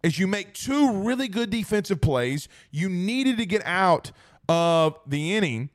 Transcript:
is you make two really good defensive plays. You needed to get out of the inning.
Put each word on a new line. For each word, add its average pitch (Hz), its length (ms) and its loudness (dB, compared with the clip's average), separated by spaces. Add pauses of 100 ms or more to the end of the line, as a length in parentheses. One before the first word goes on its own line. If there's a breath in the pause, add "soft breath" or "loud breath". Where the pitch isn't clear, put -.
is 160 160 0
you 190 80 0
make 202 280 -4
two 277 360 2
really 240 380 -2
good 208 220 -2
defensive 208 500 -2
plays. 135 480 0 (240 soft breath)
You 165 160 -4
needed 226 480 0
to 220 100 -2
get 202 180 -2
out 180 460 2 (380 soft breath)
of 165 580 2
the 151 300 -2
inning. 139 380 -2